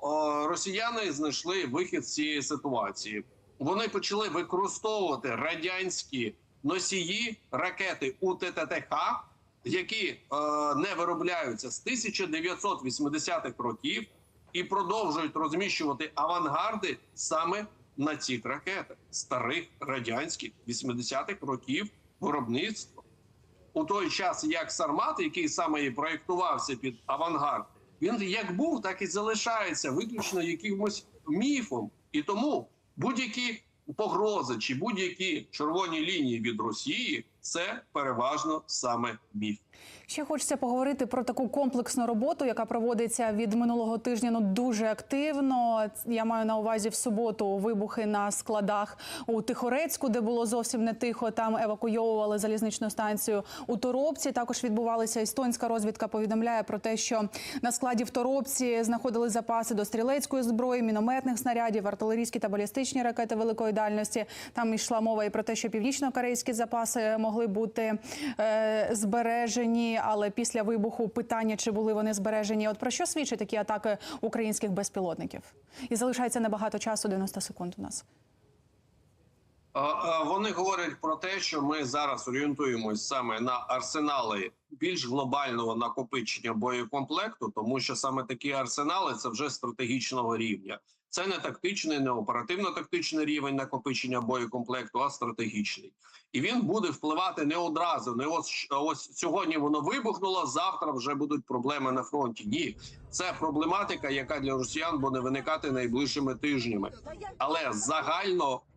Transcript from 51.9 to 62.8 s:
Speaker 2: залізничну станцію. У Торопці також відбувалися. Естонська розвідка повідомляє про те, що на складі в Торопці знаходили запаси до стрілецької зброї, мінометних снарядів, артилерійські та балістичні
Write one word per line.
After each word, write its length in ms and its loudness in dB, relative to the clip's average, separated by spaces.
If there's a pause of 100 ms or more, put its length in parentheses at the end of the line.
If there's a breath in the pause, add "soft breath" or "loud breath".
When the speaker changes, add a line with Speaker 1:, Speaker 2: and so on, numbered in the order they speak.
Speaker 2:
залізничну 520 0
станцію. 540 0 (220 loud breath)
У 100 0
Торопці 560 2
також 320 -2
відбувалися. 560 2
Естонська 480 0
розвідка 400 0
повідомляє 540 2
про 160 -2
те, 180 0
що 320 2 (340 loud breath)
на 100 2
складі 320 2
в 60 -4
Торопці 720 2
знаходили 460 2
запаси 460 0
до 100 2
стрілецької 580 2
зброї, 400 2
мінометних 560 2
снарядів, 500 2
артилерійські 500 0
та 100 0
балістичні 540 0